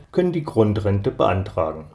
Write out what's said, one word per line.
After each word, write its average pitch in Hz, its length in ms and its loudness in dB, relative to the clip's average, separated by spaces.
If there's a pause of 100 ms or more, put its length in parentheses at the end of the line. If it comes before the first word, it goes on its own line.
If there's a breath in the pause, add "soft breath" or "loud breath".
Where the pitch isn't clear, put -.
(120)
können 180 200 2
die 165 120 -2
Grundrente 104 680 0
beantragen. 92 840 -2